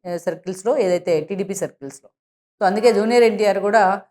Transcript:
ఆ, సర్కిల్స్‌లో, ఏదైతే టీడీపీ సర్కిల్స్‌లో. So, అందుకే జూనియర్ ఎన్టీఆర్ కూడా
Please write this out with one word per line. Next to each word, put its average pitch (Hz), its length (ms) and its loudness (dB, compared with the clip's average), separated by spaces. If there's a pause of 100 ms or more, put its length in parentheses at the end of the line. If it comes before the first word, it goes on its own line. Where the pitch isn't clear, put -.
ఆ, 175 100 -8
సర్కిల్స్‌లో, 185 640 -6
ఏదైతే 180 420 0
టీడీపీ 190 340 -8
సర్కిల్స్‌లో. - 540 -12 (520)
So, 208 60 2
అందుకే 214 260 2
జూనియర్ 226 300 2
ఎన్టీఆర్ 208 360 2
కూడా 202 520 2